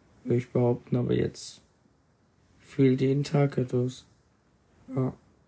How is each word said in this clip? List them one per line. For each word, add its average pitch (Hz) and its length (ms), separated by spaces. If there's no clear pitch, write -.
Würde 123 140
ich 120 120
behaupten, 123 480
aber 123 160
jetzt - 480
gefühlt 135 420
jeden 135 220
Tag 143 340
etwas. 127 480
Ja. 131 180